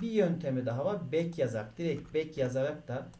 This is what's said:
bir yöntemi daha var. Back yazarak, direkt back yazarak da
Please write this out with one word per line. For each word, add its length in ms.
bir 100
yöntemi 540
daha 200
var. 260
Back 260
yazarak, 400
direkt 380
back 220
yazarak 500
da 200